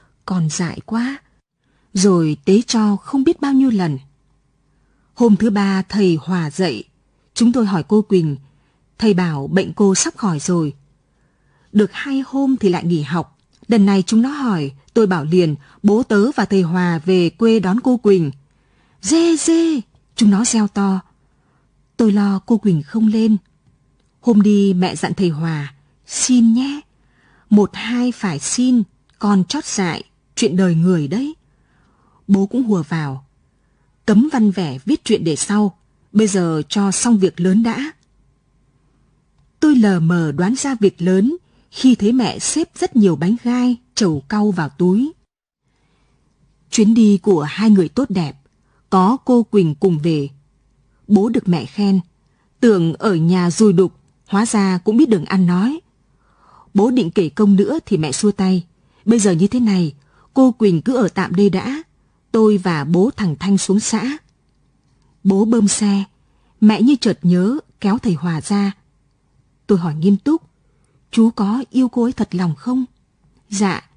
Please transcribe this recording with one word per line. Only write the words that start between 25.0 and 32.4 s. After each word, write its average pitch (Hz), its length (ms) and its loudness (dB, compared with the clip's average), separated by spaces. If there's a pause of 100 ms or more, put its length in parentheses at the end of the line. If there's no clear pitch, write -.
thầy 180 160 -2
Hòa, 151 440 -6 (340)
"Xin 233 460 2
nhé. 277 280 -4 (680)
Một 208 240 4
hai 247 380 -4
phải 170 280 -6
xin, 247 440 0 (360)
con 202 240 2
chót 294 220 -6
dại, - 380 -6 (320)
chuyện 190 200 -2
đời 185 200 2
người 165 320 0
đấy." 262 280 -6 (920)
Bố 196 180 2